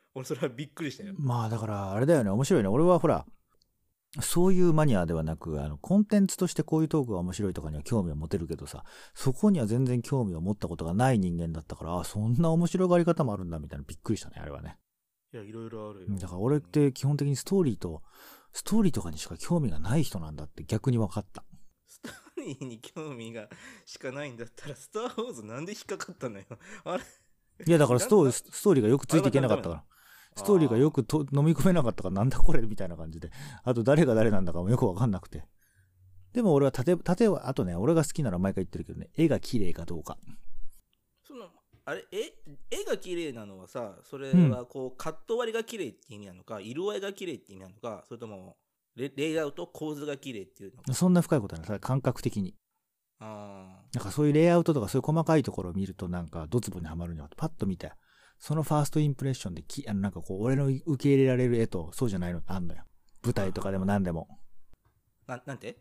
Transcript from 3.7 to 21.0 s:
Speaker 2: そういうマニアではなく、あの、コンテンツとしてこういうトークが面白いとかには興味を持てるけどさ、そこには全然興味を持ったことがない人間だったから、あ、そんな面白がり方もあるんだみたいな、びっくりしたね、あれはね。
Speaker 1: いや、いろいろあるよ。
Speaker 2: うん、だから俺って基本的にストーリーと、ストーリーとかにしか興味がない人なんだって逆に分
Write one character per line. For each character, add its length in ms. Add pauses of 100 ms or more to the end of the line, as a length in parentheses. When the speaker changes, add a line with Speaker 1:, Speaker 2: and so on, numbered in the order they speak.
Speaker 2:
そ 260
う 60
い 80
う 120
マ 120
ニ 100
ア 100
で 80
は 100
な 140
く、 240
あ 60
の、 100
コ 200
ン 80
テ 140
ン 80
ツ 100
と 100
し 60
て 100
こ 160
う 40
い 20
う 20
ト 160
ー 20
ク 80
が 60
面 140
白 160
い 40
と 80
か 80
に 80
は 60
興 200
味 80
を 40
持 120
て 100
る 100
け 80
ど 120
さ、 180 (280)
そ 200
こ 180
に 80
は 60
全 200
然 160
興 240
味 100
を 60
持 100
っ 40
た 120
こ 100
と 80
が 80
な 180
い 80
人 180
間 140
だ 100
っ 40
た 100
か 80
ら、 160
あ、 40
そ 240
ん 60
な 180
面 160
白 200
が 120
り 60
方 180
も 100
あ 40
る 80
ん 40
だ 100
み 80
た 80
い 40
な、 60
び 100
っ 60
く 120
り 40
し 40
た 80
ね、 100
あ 60
れ 60
は 100
ね。 160 (560)
Speaker 1:
い 40
や、 60
い 80
ろ 160
い 20
ろ 200
あ 40
る 80
よ。 60
Speaker 2:
う 40
ん、 40
だ 120
か 80
ら 40
俺 180
っ 40
て 320
基 80
本 160
的 100
に 80
ス 80
ト 140
ー 60
リ 100
ー 20
と、 260 (520)
ス 100
ト 140
ー 60
リ 80
ー 20
と 80
か 100
に 60
し 100
か 100
興 220
味 100
が 100
な 180
い 60
人 160
な 120
ん 40
だ 100
っ 20
て 160
逆 260
に 80
分 120